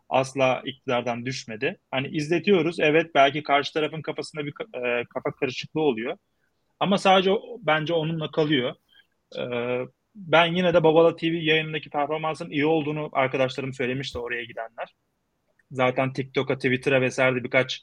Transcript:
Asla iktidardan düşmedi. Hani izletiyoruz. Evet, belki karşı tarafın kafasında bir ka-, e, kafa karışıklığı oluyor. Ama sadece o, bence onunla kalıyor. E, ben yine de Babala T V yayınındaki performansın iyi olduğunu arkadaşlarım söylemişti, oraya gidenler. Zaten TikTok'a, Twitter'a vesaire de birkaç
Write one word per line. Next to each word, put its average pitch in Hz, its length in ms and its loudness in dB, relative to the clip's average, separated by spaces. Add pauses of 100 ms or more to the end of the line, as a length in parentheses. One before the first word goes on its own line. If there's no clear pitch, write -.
Asla 131 560 0
iktidardan 120 600 -4
düşmedi. 131 540 -6 (120)
Hani 131 180 -4
izletiyoruz. 170 720 0
Evet, 160 340 4
belki 139 280 4
karşı 143 300 0
tarafın 156 300 -4
kafasında 151 420 -8
bir 147 80 -8
ka-, 123 480 -4
e, 120 40 -4
kafa - 280 -6
karışıklığı - 480 -4
oluyor. 135 360 0 (640)
Ama 185 180 2
sadece 190 320 6
o, - 320 -2
bence 156 300 0
onunla 160 380 -2
kalıyor. 151 440 0 (640)
E, 135 40 -4 (720)
ben 170 400 2
yine 180 200 2
de 175 80 6
Babala 160 340 6
T 165 160 -2
V 170 40 -2
yayınındaki 156 540 -2
performansın 156 600 -4
iyi 147 160 0
olduğunu 151 460 0
arkadaşlarım 131 640 -2
söylemişti, 131 440 -6
oraya 120 260 -6
gidenler. 113 500 -12 (760)
Zaten 131 420 0
TikTok'a, 135 420 -2
Twitter'a 131 460 0
vesaire 127 360 0
de 120 80 -4
birkaç 131 380 0